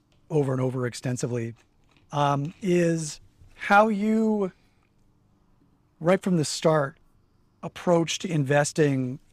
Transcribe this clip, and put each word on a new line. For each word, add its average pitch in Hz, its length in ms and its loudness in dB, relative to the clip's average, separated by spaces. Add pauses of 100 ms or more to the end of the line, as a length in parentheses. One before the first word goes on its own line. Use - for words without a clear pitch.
(300)
over 143 220 0
and 127 80 -2
over 131 240 -2
extensively, 120 720 -4 (560)
um, 143 500 -2
is 165 600 0 (340)
how 208 320 4
you, 214 640 0 (1500)
right 180 200 2
from 180 180 0
the 151 60 0
start, 156 540 0 (640)
approached 170 600 0
investing 143 960 0 (120)